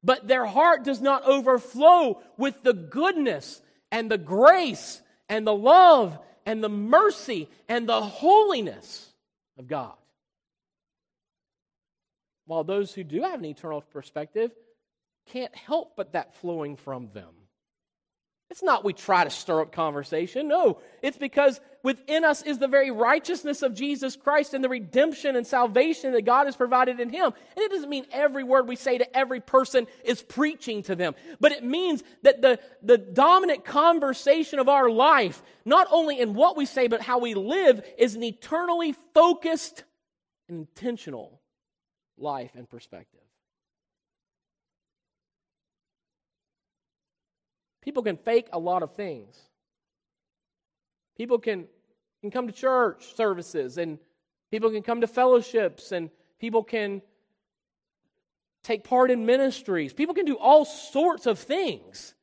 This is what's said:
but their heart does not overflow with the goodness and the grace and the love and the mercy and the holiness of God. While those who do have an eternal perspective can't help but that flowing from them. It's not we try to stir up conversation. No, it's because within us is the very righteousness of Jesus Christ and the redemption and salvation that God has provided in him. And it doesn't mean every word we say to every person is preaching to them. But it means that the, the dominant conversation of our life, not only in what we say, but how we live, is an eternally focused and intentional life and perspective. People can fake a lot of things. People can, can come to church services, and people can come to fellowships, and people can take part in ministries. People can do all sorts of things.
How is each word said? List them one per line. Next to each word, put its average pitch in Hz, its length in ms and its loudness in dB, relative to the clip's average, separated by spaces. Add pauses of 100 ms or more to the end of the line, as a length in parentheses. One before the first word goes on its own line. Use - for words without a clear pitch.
but 247 240 0
their 247 200 0
heart 302 360 4
does 254 180 -4
not 269 260 0
overflow 269 920 4 (160)
with 262 280 -4
the 247 80 4
goodness 226 880 -4 (300)
and 226 180 -4
the 214 80 -2
grace 247 840 4 (280)
and 220 180 -4
the 214 80 2
love 247 640 6 (260)
and 220 200 -6
the 214 40 -4
mercy 220 800 0 (200)
and 233 200 -4
the 226 120 0
holiness 277 1120 0 (440)
of 127 120 -20
God. 131 260 -10 (2500)
While 160 180 -4
those 196 280 -4
who 190 120 -12
do 160 180 -6
have 359 160 -6
an 190 60 -12
eternal 151 360 -12
perspective 151 680 -8 (760)
can't 247 280 -14
help - 420 -8
but 165 180 -10
that - 200 -8
flowing 160 400 -10
from 127 400 -14
them. 92 140 -18 (1200)
It's 359 140 -16
not 247 200 0
we 202 80 -2
try 180 300 0
to 147 80 0
stir 160 300 -4
up 160 100 -4
conversation. 165 800 -6
No, 294 320 2 (220)
it's 269 140 -6
because 277 440 0 (240)
within 302 400 -2
us 302 180 0
is 294 160 -6
the 269 80 -2
very 269 240 2
righteousness 294 720 -2
of 254 120 -2
Jesus 269 420 -8
Christ 294 380 -2
and 269 100 -6
the 254 40 0
redemption 254 680 -2
and 233 100 -4
salvation 262 680 0
that 233 80 0
God 247 240 2
has 269 100 -8
provided 247 420 0
in 240 120 -6
him. 330 160 -2
And - 320 -8
it 415 120 -2
doesn't 320 180 -8
mean 285 220 -8
every 277 320 -2
word 254 240 2
we 247 80 -8
say 247 240 -4
to 240 180 -2
every 262 220 -2
person 254 480 0 (180)
is - 160 -2
preaching 247 640 -6
to 190 140 -6
them. 170 180 -4 (240)
But 294 140 4
it 285 100 -10
means 302 400 -4 (220)
that 233 180 4
the, 262 160 4 (240)
the 233 160 4
dominant 285 680 2
conversation 294 920 0
of 262 100 0
our 269 220 4
life, 254 500 2 (240)
not 339 280 4
only 311 260 0
in 226 160 -2
what 320 220 2
we 285 100 -2
say, 254 220 -2
but 226 120 -2
how 247 200 -2
we 240 140 -6
live, 240 520 2 (100)
is 226 200 0
an 226 80 -8
eternally 339 720 -4 (180)
focused - 680 2 (640)
and 170 100 -14
intentional 156 840 -12 (800)
life 139 380 -10
and 120 120 -20
perspective. - 520 -20 (4000)
People 285 200 -8
can 196 160 -4
fake 233 340 0
a 180 60 -6
lot 175 240 -2
of 156 120 -12
things. 147 460 -14 (1800)
People 240 180 -2
can, 196 280 -6 (560)
can 208 80 -12
come 247 160 -6
to 214 80 -12
church 254 600 -2
services, 170 600 -4
and 165 220 -8 (520)
people 220 200 0
can 214 120 -6
come 233 200 -4
to 233 40 0
fellowships, 233 840 0
and 170 160 -8 (300)
people 226 260 -4
can 208 380 -8 (1600)
take 226 220 -6
part 254 260 2
in 233 160 0
ministries. 226 640 -2
People 320 220 -4
can 359 100 -2
do 285 140 -4
all 240 260 6
sorts - 600 -4
of 226 120 -2
things. - 840 -8